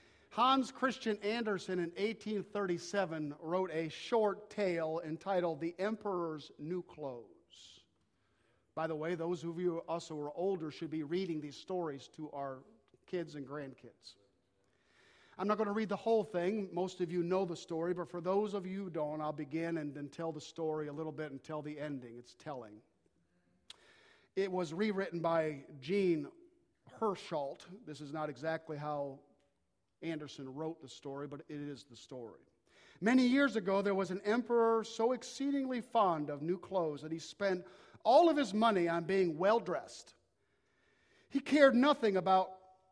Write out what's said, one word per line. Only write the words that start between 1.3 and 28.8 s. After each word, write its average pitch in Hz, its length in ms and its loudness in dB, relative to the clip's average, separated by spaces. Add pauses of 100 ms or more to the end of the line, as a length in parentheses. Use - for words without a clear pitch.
in 170 180 -2
eighteen 214 460 -2
thirty-seven 175 1000 -2
wrote 175 320 0
a 160 160 0
short 208 600 0
tale 170 540 0
entitled 165 560 0
The 170 200 -4
Emperor's 180 800 -4
New 170 240 -4
Clothes. 127 420 -10 (1500)
By 160 100 -2
the 160 100 -2
way, 160 200 -2
those 165 280 -2
of 165 140 -6
you, 170 320 0
us 165 200 -2
who 156 120 -6
are 147 140 -6
older 175 340 0
should 147 220 -8
be 160 100 -2
reading 165 400 -2
these 143 140 -10
stories 165 600 -6
to 151 140 -10
our 135 280 -6 (480)
kids 165 260 -4
and 139 140 -8
grandkids. 135 680 -12 (1200)
I'm 190 80 0
not 208 100 4
gonna 202 140 0
read 214 180 0
the 202 60 0
whole 226 280 4
thing. 185 480 -2
Most 180 300 -4
of 170 100 0
you 175 120 0
know 185 220 2
the 170 100 -6
story, 170 400 -2
but 175 160 -6
for 175 100 -6
those 196 320 0
of 190 140 -4
you 190 160 -6
who 185 80 -8
don't, 151 300 -2
I'll 151 120 -2
begin 160 440 -4
and 147 180 -4
then 143 140 -8
tell 165 220 -4
the 151 100 -10
story 156 480 -4
a 143 40 -8
little 156 180 -6
bit 147 200 -6
and 135 100 -10
tell 151 220 -8
the 147 160 -8
ending. 131 400 -8
It's - 160 -20
telling. 120 380 -10 (1600)
It 190 160 0
was 180 200 -2
rewritten 190 480 -2
by 160 440 2 (180)
Jean 170 460 2 (720)
Hersholt. 170 640 -4 (260)
This 147 140 -12
is 143 120 -10
not 156 160 -4
exactly 156 480 -4
how 143 400 -4 (840)